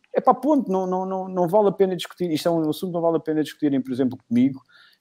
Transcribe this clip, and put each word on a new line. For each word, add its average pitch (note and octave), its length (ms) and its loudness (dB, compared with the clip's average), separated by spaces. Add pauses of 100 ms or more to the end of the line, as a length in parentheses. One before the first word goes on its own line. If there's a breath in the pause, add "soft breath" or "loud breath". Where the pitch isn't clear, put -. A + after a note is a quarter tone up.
(120)
É - 80 0
pá, C4 140 6
ponto, C4+ 360 0
não, F#3 180 -2
não, F#3 180 -2
não, F#3+ 220 -6
não F3+ 200 0
vale G3+ 200 4
a F#3 40 0
pena F#3 220 0
discutir, F3+ 380 -6
isto D#3 160 -2
é - 20 2
um D#3+ 180 0
assunto F3 220 -4
que E3+ 40 -6
não F3 60 -2
vale E3 160 2
a D3+ 40 0
pena D#3 240 -2
discutirem, C#3 360 -2
por B2+ 120 -6
exemplo, B2 260 -2 (100)
comigo. B2+ 320 2 (400 soft breath)